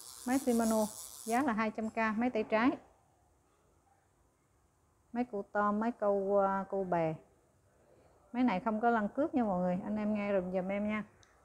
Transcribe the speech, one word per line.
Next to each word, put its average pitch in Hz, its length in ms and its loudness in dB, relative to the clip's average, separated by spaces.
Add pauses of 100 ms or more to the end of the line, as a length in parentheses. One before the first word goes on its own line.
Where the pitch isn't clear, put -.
(280)
Máy 262 120 2
Shimano, 226 460 2 (380)
giá 233 200 0
là 247 100 0
hai 214 180 -2
trăm 220 180 -6
K, 220 280 -2
máy 247 120 2
tay 220 140 -2
trái. 233 280 2 (2500)
Máy 247 180 -2
câu 202 200 -6
tôm, 208 280 2
máy 226 120 0
câu, 202 480 2
à, 196 300 2
câu 196 140 -2
bè. 170 300 0 (1200)
Máy 247 100 0
này 202 160 4
không 214 220 -2
có 233 80 4
lăng 214 200 2
cước 294 260 -2
nha 247 80 2
mọi 190 160 0
người, 180 240 2
anh 208 140 -4
em 208 160 0
nghe 202 200 0
rùm 180 180 0
giùm 185 200 -2
em 208 180 -2
nha. 214 140 -2 (420)